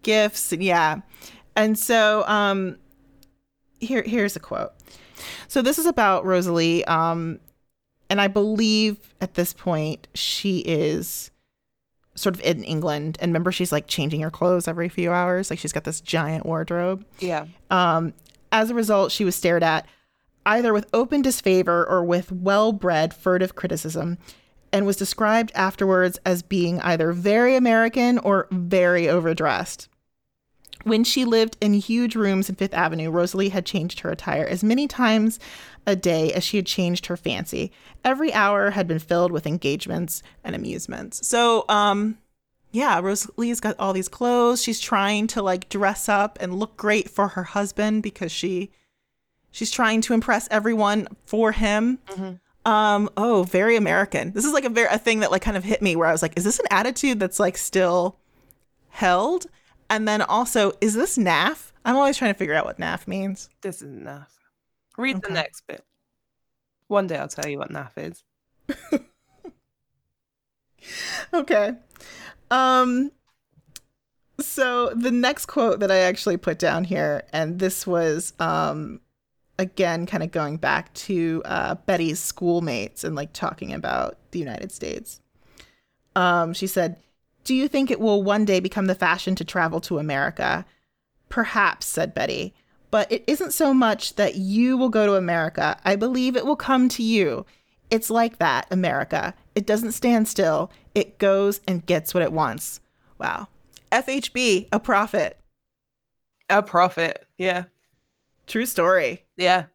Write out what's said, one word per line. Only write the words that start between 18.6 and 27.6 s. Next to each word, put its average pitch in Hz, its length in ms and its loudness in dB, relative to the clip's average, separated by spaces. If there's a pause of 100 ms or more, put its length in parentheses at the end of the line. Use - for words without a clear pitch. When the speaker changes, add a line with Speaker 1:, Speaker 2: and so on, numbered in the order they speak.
Speaker 1:
a 240 40 -4
result, 208 360 2
she 214 140 0
was 180 100 0
stared 170 280 2
at 160 220 2 (600)
either 226 260 2
with 208 200 0
open 247 280 2
disfavor 185 640 2
or 180 180 2
with 175 280 0
well-bred 185 840 2
furtive 185 420 0
criticism, 165 600 -4 (560)
and 202 120 2
was 196 120 2
described 220 560 0
afterwards 185 720 2
as 180 160 0
being 175 400 0
either 165 300 2
very 208 440 4
American 240 640 4